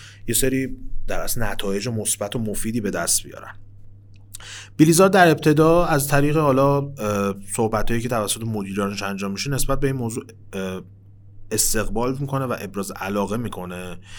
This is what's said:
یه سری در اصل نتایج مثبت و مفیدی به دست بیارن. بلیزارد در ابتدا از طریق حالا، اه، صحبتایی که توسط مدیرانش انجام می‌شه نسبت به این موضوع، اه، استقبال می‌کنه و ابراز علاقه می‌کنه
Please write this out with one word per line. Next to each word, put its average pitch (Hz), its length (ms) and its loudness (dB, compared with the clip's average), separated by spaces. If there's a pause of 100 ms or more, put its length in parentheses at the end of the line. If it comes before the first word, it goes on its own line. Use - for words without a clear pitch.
(280)
یه 120 60 0
سری 131 420 0 (300)
در 90 140 0
اصل - 220 -2
نتایج 101 460 -2
مثبت 104 480 -4
و - 20 -2
مفیدی 107 420 -4
به 101 100 -4
دست 87 320 -2
بیارن. - 320 -16 (1200)
بلیزارد 165 340 8
در 180 180 8
ابتدا 156 540 6
از 160 240 0
طریق 147 280 4
حالا، 139 420 4
اه، 104 560 -2 (220)
صحبتایی 113 440 2
که 120 80 -4
توسط 107 340 -2
مدیرانش 101 600 -4
انجام 98 300 -4
می‌شه 98 180 -6
نسبت 135 300 0
به 143 60 0
این 135 100 -2
موضوع، 117 280 -6 (280)
اه، 95 280 -6 (720)
استقبال 110 720 0
می‌کنه 139 240 -4
و 120 160 -4
ابراز 98 300 -8
علاقه 98 460 -4
می‌کنه 90 600 -8 (200)